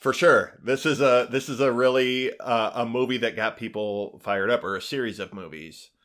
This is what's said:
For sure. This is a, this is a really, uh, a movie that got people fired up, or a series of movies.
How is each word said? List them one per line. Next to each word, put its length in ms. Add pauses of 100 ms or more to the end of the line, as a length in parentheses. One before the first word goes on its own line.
For 120
sure. 500
This 220
is 160
a, 300
this 180
is 120
a 120
really, 680
uh, 440
a 40
movie 320
that 160
got 220
people 680
fired 280
up, 120
or 140
a 60
series 360
of 140
movies. 560 (160)